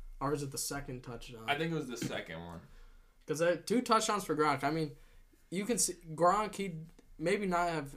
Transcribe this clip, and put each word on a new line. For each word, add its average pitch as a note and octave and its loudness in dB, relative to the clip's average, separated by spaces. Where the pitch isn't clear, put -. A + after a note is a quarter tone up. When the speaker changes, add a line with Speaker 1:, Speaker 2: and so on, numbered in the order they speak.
Speaker 1:
or C#3 0
is D3 0
it C#3 -4
the D3+ -8
second C3+ -6
touchdown? A#2 -12
Speaker 2:
I C#3+ 2
think E3 0
it - 0
was C3+ -2
the A#2 -6
second G#2 -6
one. E2+ -12
Speaker 1:
'Cause, D3+ 0
uh, F3 4
two B3 4
touchdowns A3 4
for D#3 0
Gronk. D3 4
I C#3+ 4
mean, D#3 0
you G3 -2
can A#3 2
see - 2
Gronk, F#3+ 4
he F#3+ -4
maybe G3+ 2
not F3 4
have, C#3+ -4